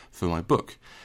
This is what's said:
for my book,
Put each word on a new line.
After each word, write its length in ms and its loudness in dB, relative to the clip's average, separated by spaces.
for 140 -4
my 160 2
book, 380 0